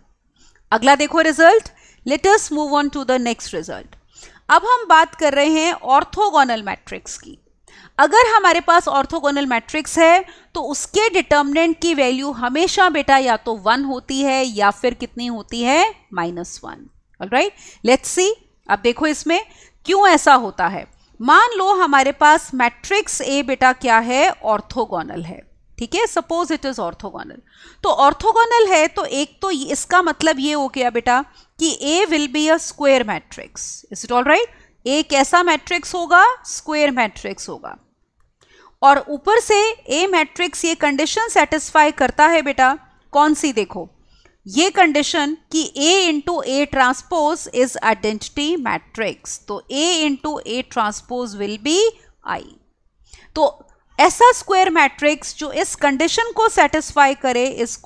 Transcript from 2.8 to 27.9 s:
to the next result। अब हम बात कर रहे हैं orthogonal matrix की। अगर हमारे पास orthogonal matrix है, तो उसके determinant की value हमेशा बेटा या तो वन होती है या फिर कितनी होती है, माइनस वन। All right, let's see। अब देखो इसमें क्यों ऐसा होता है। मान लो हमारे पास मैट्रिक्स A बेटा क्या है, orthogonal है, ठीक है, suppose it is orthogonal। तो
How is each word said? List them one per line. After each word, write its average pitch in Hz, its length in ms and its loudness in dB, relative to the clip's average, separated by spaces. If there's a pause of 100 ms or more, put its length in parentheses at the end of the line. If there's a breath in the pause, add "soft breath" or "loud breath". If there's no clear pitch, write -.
to 277 160 -10
the 254 140 0
next 233 280 -6
result। 165 500 -12 (520 soft breath)
अब 349 160 4
हम 480 220 0
बात 330 280 4
कर 294 180 0
रहे 285 160 2
हैं 320 240 0
orthogonal 277 920 0
matrix - 520 -14
की। - 220 -20 (580 soft breath)
अगर 440 380 4
हमारे 349 240 4
पास 339 260 2
orthogonal 277 680 -2
matrix 269 460 -6
है, 339 280 6 (280 loud breath)
तो - 80 -8
उसके 330 480 -2
determinant 294 720 0
की 330 140 0
value 269 400 -2
हमेशा 320 540 0
बेटा 277 280 0
या 247 200 0
तो 226 180 -6
वन 220 280 -2
होती 269 380 -6
है 262 220 0
या 208 280 0
फिर 240 220 -4
कितनी 240 340 -12
होती 233 340 -10
है, 320 340 0 (180)
माइनस 175 500 -8
वन। - 260 -18 (340)
All 196 100 -10
right, 330 180 0 (340 loud breath)
let's 254 220 2
see। 370 220 0 (400)
अब 202 100 0
देखो 240 280 -2
इसमें 330 380 -2 (400 soft breath)
क्यों 392 220 4
ऐसा 311 260 6
होता 196 340 0
है। - 200 -8 (340)
मान 349 320 4
लो 381 200 0
हमारे 285 380 2
पास 302 420 2
मैट्रिक्स 262 680 -4
A 277 240 -2
बेटा 254 280 2
क्या 240 260 2
है, 254 360 0 (100)
orthogonal 214 800 -6
है, 170 180 -16 (380)
ठीक - 160 -8
है, 427 60 0
suppose 339 460 -4
it 311 140 -4
is 262 140 -8
orthogonal। 180 600 -12 (460 soft breath)
तो - 260 4